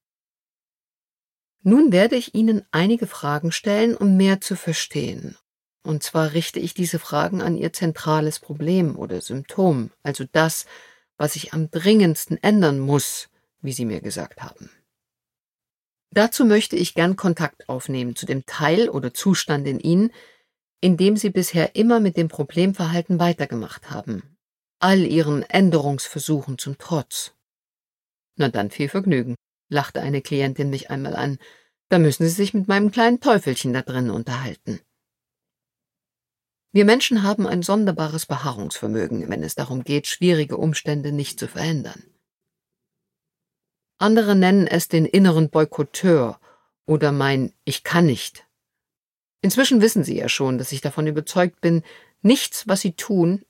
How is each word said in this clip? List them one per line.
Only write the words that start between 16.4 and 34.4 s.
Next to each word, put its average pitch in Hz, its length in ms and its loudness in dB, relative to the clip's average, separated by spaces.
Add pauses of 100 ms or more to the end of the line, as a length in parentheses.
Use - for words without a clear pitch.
möchte 214 300 4
ich - 200 -2
gern 180 220 2
Kontakt 165 520 -2
aufnehmen 127 460 -6
zu - 100 -10
dem 135 200 -6
Teil 175 440 0
oder 123 240 -6
Zustand 151 540 -2
in 131 120 -4
Ihnen, 190 320 2 (720)
in 180 160 4
dem 196 200 4
Sie 208 120 -2
bisher 170 460 -2
immer 233 240 4
mit 196 180 0
dem 165 120 0
Problemverhalten 170 880 -2
weitergemacht 147 720 -4
haben, 104 460 -12 (420)
all 190 200 4
Ihren 151 440 0
Änderungsversuchen 147 1120 0
zum 139 200 -10
Trotz. - 560 -6 (1040)
„Na 143 100 0
dann 104 240 -4
viel 143 180 -4
Vergnügen“, 135 460 -2 (340)
lachte 143 320 -4
eine 139 200 -4
Klientin 139 480 -4
mich 135 200 -8
einmal 139 260 -8
an, 135 220 -4 (520)
„da 180 100 4
müssen 156 240 4
Sie 165 100 2
sich 196 200 -2
mit 196 140 -2
meinem 202 240 2
kleinen 233 280 2
Teufelchen 139 540 0
da 127 80 -2
drin 127 280 -4
unterhalten.“ 117 680 -6 (1900)